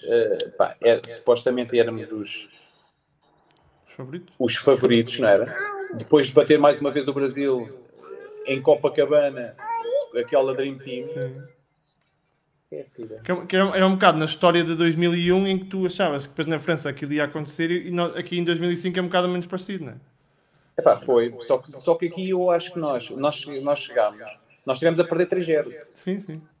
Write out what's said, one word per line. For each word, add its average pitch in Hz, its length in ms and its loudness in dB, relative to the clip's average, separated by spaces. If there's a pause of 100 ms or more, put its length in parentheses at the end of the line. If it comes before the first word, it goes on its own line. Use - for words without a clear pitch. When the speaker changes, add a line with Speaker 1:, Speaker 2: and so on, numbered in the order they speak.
Speaker 1:
eh, 107 540 0
pá, - 220 0
é, 117 220 4 (140)
supostamente 123 640 0
éramos 113 320 0
os - 380 -12 (1400)
Speaker 2:
Os - 60 -20
favoritos? 139 440 -16
Speaker 1:
os 120 200 0
favoritos, 123 640 4
não 123 80 2
era? 104 280 4 (400)
Depois 135 320 4
de 135 60 -10
bater 147 260 6
mais 143 200 6
uma 139 120 0
vez 139 160 -2
o 139 60 -2
Brasil 135 540 -2 (800)
em 135 160 -2
Copacabana, 143 920 2 (640)
aquela 135 360 0
Dream 135 240 -6
Team. 123 260 -10
Speaker 2:
Sim. 131 360 -10 (1300)
Speaker 1:
É, 143 120 -14 (120)
filha. 113 280 -16
Speaker 2:
Que - 80 -6
é, 175 160 -4
que 190 80 -4
é, 185 40 4
é 190 260 2
um 190 80 4
bocado 190 260 6
na 156 60 0
história 170 380 2
de 160 120 -2
dois 165 200 2
mil 170 200 2
e 175 160 2
um 190 160 4
em 190 120 0
que 190 60 -10
tu 190 220 -4
achavas 160 380 -2
que - 40 -18
depois 151 180 -4
na 160 120 0
França 156 300 -2
aquilo 143 240 -8
ia 151 100 0
acontecer 151 480 -4
e, 175 160 -4
e 180 40 -6
nó-, 175 240 -2
aqui 175 220 -6
em 175 60 0
dois 170 160 0
mil 175 120 0
e 170 60 -2
cinco 175 220 -4
é - 20 -2
um 180 40 -2
bocado 180 220 2
menos 180 200 -4
parecido, 185 380 -8
não 120 80 -12
é? - 20 -18 (840)
Speaker 1:
Epá, - 200 6
foi. 120 440 2
Só 135 160 0
que, - 240 -12
só 165 140 2
que 175 120 -6
aqui 185 220 -6
eu 180 220 0
acho 175 220 -2
que 180 60 -10
nós, 135 300 -4
nós, 143 340 -4 (200)
nós 143 160 0
chegámos, 110 440 -2 (420)
nós 131 140 -2
tivemos 165 200 2
a 175 40 4
perder 170 240 2
três 185 200 -2
zero. 151 240 0 (240)
Speaker 2:
Sim, 190 240 -6
sim. 156 220 -14 (200)